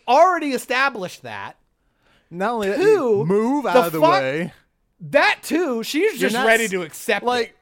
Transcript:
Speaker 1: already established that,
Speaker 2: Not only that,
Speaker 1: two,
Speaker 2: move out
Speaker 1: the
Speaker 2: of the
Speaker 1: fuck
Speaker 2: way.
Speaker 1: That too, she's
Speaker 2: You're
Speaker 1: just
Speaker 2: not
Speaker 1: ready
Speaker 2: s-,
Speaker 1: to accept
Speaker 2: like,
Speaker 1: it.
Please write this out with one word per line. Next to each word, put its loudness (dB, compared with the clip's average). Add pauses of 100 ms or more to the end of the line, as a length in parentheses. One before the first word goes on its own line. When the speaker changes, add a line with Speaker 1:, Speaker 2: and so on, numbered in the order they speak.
Speaker 1:
already 4
established -4
that, -14 (720)
Speaker 2:
Not -4
only -4
that, -2
Speaker 1:
two, 2
Speaker 2:
move 0
out 2
Speaker 1:
the 6
Speaker 2:
of -6
the -4
Speaker 1:
fuck 6 (120)
Speaker 2:
way. -4 (480)
Speaker 1:
That 0
too, -2
she's -2
Speaker 2:
You're 0
Speaker 1:
just -2
Speaker 2:
not 0
Speaker 1:
ready 4
Speaker 2:
s-, -4
Speaker 1:
to -4
accept -6
Speaker 2:
like, -2
Speaker 1:
it. -20